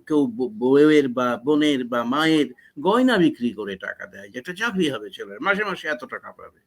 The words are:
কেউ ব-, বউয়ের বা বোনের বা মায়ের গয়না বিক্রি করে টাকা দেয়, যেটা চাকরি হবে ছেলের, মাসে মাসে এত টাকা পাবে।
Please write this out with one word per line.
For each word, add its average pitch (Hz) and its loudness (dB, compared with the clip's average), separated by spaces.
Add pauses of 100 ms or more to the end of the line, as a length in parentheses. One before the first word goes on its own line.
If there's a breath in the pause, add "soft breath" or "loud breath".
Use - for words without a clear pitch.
কেউ 147 2
ব-, 120 -4
বউয়ের 135 4
বা 123 -2
বোনের 147 2
বা 120 -2
মায়ের 147 2 (340 soft breath)
গয়না 226 4
বিক্রি 131 2
করে 98 -8
টাকা 101 -12
দেয়, 98 -20
যেটা 127 -12
চাকরি 190 -2
হবে 107 -8
ছেলের, 101 -14
মাসে 196 -2
মাসে 175 -6
এত 151 -6
টাকা - -14
পাবে। - -20